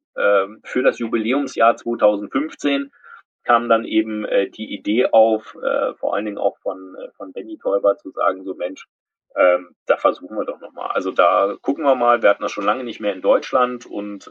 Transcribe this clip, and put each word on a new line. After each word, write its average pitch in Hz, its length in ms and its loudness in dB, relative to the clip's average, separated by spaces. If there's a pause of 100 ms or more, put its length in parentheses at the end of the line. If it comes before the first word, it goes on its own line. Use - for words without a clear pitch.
(160)
ähm, 101 480 2
für - 180 -4
das 131 160 2
Jubiläumsjahr 117 800 0
zweitausendfünfzehn 117 1120 -2 (540)
kam 120 240 2
dann 113 160 4
eben, 107 400 0
äh, 98 260 0
die 104 220 -12
Idee 107 380 0
auf, 110 500 2
äh, - 340 -2
vor - 200 -4
allen 104 120 -4
Dingen 104 120 -8
auch 101 200 -2
von, 92 360 -10
äh, - 220 -14
von 98 160 -14
Benny 107 260 -12
Teuber 98 380 0
zu - 160 -16
sagen, 92 320 -2
so, 92 100 -8
"Mensch, 90 320 -8 (480)
ähm, 90 400 2 (120)
da 90 100 2
versuchen 92 400 -2
wir 98 80 -4
doch - 160 -8
noch - 100 -16
mal." - 220 -10
Also 92 180 -2
da 95 500 2
gucken 143 240 -4
wir 135 120 4
mal, 120 260 2
wir 101 80 6
hatten 104 140 0
das 101 80 -4
schon 101 120 -6
lange 120 200 -2
nicht 110 160 -10
mehr 104 120 -2
in 92 80 -8
Deutschland 120 640 0
und, 104 460 -10